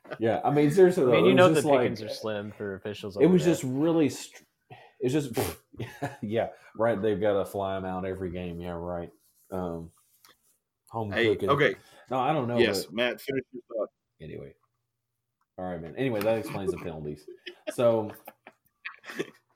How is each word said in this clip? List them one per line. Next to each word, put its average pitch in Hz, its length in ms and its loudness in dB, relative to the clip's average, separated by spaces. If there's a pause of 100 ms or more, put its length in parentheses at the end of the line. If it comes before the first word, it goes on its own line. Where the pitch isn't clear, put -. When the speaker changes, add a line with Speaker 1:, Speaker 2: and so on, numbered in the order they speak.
(200)
Speaker 1:
Yeah, 110 240 0
I 127 80 2
mean, 147 180 4
seriously, 180 340 6
Speaker 2:
I - 20 4
mean, 117 160 6
Speaker 1:
though, - 60 6
Speaker 2:
you - 40 8
Speaker 1:
it - 40 6
Speaker 2:
know 180 120 8
Speaker 1:
was 160 80 6
Speaker 2:
the 147 60 4
Speaker 1:
just 151 60 0
like, 139 140 6
Speaker 2:
pickings 113 200 -2
are 104 80 -10
slim 107 420 -6
for 98 240 -8
officials 104 400 -10
Speaker 1:
it 123 80 2
Speaker 2:
over 170 100 8
Speaker 1:
was 165 120 4
Speaker 2:
there. 170 80 4
Speaker 1:
just - 100 -4
really 147 460 2
str-, - 340 -14 (560)
it's 127 140 0
just, 139 180 -2 (480)
<laughs> - 420 -10
yeah, 104 280 -2 (260)
right. 110 260 0
They've 104 200 0
gotta 98 240 2
fly 95 320 -4
'em 92 80 -6
out 92 200 -6
every 92 240 -6
game. 87 300 -8
Yeah, 87 120 -8
right. 87 400 -8 (380)
Um, 85 420 -6 (1000)
home 113 240 -6
Speaker 3:
Hey, 113 140 2
Speaker 1:
cooking. 104 240 2
Speaker 3:
okay. 143 240 2 (360)
Speaker 1:
No, 131 80 -2
I 139 140 2
don't 127 160 -2
know, 120 80 0
Speaker 3:
Yes, 101 280 2
Speaker 1:
but - 100 -14
Speaker 3:
Matt, 120 260 -2
finish 135 220 -6 (100)
your 120 80 -14 (120)
thought. 107 160 -4 (300)
Speaker 1:
anyway. 78 340 -14 (1040)
All 92 60 -8
right, 87 180 -8
man. 80 140 -12
Anyway, 117 260 -2
that 113 180 2
explains 98 320 -6
the 87 80 -4
penalties. 78 460 -10 (480)
So, 113 380 2 (1400)